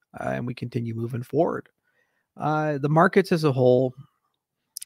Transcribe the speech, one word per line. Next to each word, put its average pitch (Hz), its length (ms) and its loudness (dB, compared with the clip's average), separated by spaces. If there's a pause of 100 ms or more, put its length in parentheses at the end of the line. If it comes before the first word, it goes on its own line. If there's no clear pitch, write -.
(200)
uh, 127 140 -6
and 127 120 -6
we 127 80 -8
continue 120 400 -8
moving 120 280 -8
forward. - 460 -4 (680)
Uh, 151 420 -2
the 143 100 -2
markets 175 440 4
as 160 120 0
a 151 60 4
whole, 127 440 4 (920)